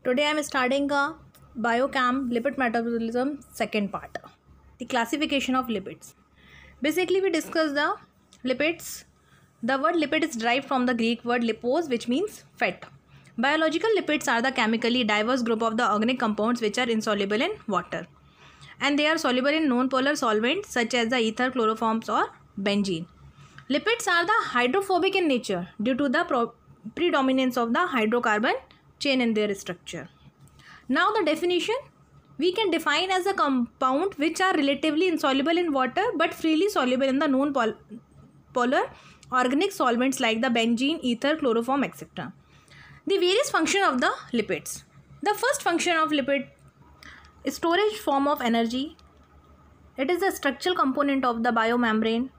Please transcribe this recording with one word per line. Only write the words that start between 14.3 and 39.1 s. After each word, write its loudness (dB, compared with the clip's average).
are 0
the 0
chemically 0
diverse 0
group 0
of 0
the 2
organic 0
compounds 0
which -2
are 0
insoluble 0
in -2
water, -4
and 0
they 2
are 2
soluble 2
in 2
non-polar 2
solvents 0
such -2
as 0
the 0
ether, 0
chloroforms 0
or 0
benzene. 0
Lipids 0
are 2
the 2
hydrophobic 2
in 2
nature -2
due 2
to 0
the 0
pro-, -2
predominance 2
of 0
the 2
hydrocarbon 2
chain 0
in 2
their 0
structure. -12
Now 2
the 2
definition, 0
we 2
can 0
define 0
as 0
a 0
compound 0
which -2
are 2
relatively 2
insoluble 2
in 0
water 0
but 0
freely 2
soluble 2
in 0
the 2
non-pol-, 0
polar 0